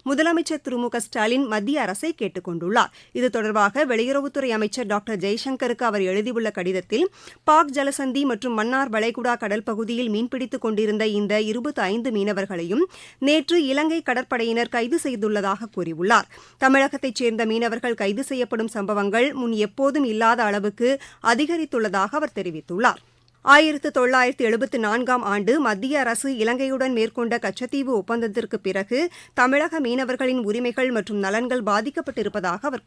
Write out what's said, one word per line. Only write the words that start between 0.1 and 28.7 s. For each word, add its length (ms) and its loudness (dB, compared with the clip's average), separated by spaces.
திரு 140 -4
மு 100 0
க 120 -4
ஸ்டாலின் 440 0
மத்திய 380 -2
அரசை 320 -4
கேட்டுக் 360 -6
கொண்டுள்ளார். 420 0
இது 180 0
தொடர்பாக 560 2
வெளியுறவுத்துறை 640 0
அமைச்சர் 380 -2
டாக்டர் 320 -4
ஜெய்சங்கருக்கு 640 -2
அவர் 180 0
எழுதியுள்ள 500 0
கடிதத்தில், 580 -2
பாக் 300 4
ஜலசந்தி 500 -2
மற்றும் 300 -2
மன்னார் 360 0
வளைகுடா 460 -2
கடல் 280 -4
பகுதியில் 460 -2
மீன்பிடித்துக் 520 -2
கொண்டிருந்த 460 0
இந்த 340 0
இருபத்து 400 -4
ஐந்து 300 -2
மீனவர்களையும் 720 -2
நேற்று 460 2
இலங்கை 400 0
கடற்படையினர் 640 -2
கைது 340 0
செய்துள்ளதாக 720 -2
கூறியுள்ளார். 500 0
தமிழகத்தைச் 580 2
சேர்ந்த 300 0
மீனவர்கள் 480 -2
கைது 300 -2
செய்யப்படும் 440 -2
சம்பவங்கள் 640 0
முன் 180 -2
எப்போதும் 520 0
இல்லாத 400 2
அளவுக்கு 560 0
அதிகரித்துள்ளதாக 520 0
அவர் 240 -2
தெரிவித்துள்ளார். 640 -2
ஆயிரத்து 500 6
தொள்ளாயிரத்து 540 2
எழுபத்து 340 0
நான்காம் 420 0
ஆண்டு 380 2
மத்திய 400 0
அரசு 320 0
இலங்கையுடன் 600 0
மேற்கொண்ட 480 0
கச்சத்தீவு 460 -4
ஒப்பந்தத்திற்கு 760 -2
பிறகு 500 -2